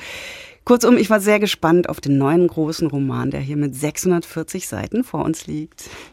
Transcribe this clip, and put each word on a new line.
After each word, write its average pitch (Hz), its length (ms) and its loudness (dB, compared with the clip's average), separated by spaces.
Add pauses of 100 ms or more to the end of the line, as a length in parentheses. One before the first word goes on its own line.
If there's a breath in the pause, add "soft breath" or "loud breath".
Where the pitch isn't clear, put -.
(640 loud breath)
kurzum, 240 340 6
ich 220 120 2
war 214 100 4
sehr 208 200 4
gespannt 175 500 2
auf - 100 -8
den 139 200 2
neuen 165 280 4
großen 160 400 -2
Roman, 135 440 -2
der 143 80 -6
hier 143 180 -6
mit 143 180 -2
sechshundertvierzig 165 920 -4
Seiten 202 360 -4
vor - 220 -6
uns - 220 -4
liegt. 156 420 -10 (240 loud breath)